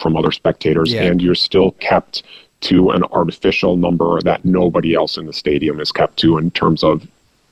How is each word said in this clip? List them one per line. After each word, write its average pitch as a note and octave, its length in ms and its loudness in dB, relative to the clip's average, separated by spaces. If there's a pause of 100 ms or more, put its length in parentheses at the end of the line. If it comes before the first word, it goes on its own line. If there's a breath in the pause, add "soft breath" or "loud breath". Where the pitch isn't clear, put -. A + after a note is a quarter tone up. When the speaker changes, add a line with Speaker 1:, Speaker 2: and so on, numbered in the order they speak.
Speaker 1:
from D#2+ 160 0
other D#2+ 140 0
spectators, D#2+ 600 0
Speaker 2:
Yeah. A2 120 -2
Speaker 1:
and F2 180 2
you're F2+ 140 2
still F#2+ 380 2
kept - 500 -2 (380 loud breath)
to F#2 300 2
an F2 140 0
artificial F2+ 720 0
number E2+ 440 0
that F2 240 -2
nobody F2 500 2
else D#2 220 -2
in D#2+ 80 -10
the D2+ 80 -12
stadium D2 460 -2
is D2+ 120 -6
kept - 280 -2
to E2 180 2
in D#2+ 140 0
terms E2+ 320 0
of D#2+ 220 0 (460)